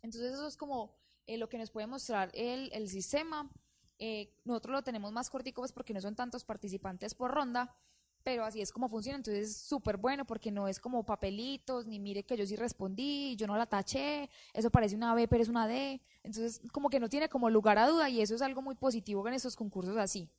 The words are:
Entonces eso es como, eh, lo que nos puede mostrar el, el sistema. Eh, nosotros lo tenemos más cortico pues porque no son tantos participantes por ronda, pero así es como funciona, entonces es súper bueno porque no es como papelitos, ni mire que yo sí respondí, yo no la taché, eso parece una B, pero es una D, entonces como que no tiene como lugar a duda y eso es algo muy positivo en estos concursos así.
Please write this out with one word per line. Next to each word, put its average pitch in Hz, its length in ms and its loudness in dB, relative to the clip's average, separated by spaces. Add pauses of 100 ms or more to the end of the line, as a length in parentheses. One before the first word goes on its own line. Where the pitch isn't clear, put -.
Entonces 233 320 -6
eso 285 140 -6
es 285 100 -12
como, 262 380 -6 (320)
eh, 226 100 -8
lo 233 100 -4
que 233 120 -8
nos 226 100 -8
puede 214 160 -8
mostrar 220 480 -2
el, 247 400 -4
el 214 160 -6
sistema. 294 600 -4 (500)
Eh, 214 320 -6 (140)
nosotros 240 280 -2
lo 277 100 0
tenemos 214 280 -6
más 233 160 -4
cortico 262 340 -6
pues 262 100 -6
porque - 200 -10
no 196 80 -4
son 202 160 -6
tantos 247 300 -6
participantes 196 720 -6
por 254 160 -2
ronda, 247 440 0 (480)
pero 240 220 0
así 220 160 -4
es 196 100 -2
como 247 160 -2
funciona, 220 300 -4
entonces 214 320 -2
es 214 80 -6
súper 220 400 0
bueno 262 260 0
porque 220 280 -4
no 202 160 0
es 196 120 -2
como 240 240 0
papelitos, 226 840 -2
ni 214 100 -6
mire 202 260 -4
que 247 140 -2
yo 202 80 2
sí 196 100 -2
respondí, 240 840 -2
yo 214 100 -2
no 208 100 2
la 233 80 4
taché, 277 640 0 (240)
eso 226 160 2
parece 214 260 6
una 233 200 2
B, 233 120 6
pero 233 140 6
es 226 80 4
una 233 180 2
D, 269 320 -2 (220)
entonces 226 400 -4 (100)
como 277 200 2
que 269 80 4
no 233 100 0
tiene 294 180 0
como 240 220 4
lugar 214 300 8
a 233 80 10
duda 320 200 6
y 240 140 4
eso 214 140 2
es 247 80 0
algo 269 180 -2
muy 269 140 -4
positivo 214 520 0
en 247 60 0
estos 254 220 -2
concursos 196 420 -2
así. 196 420 0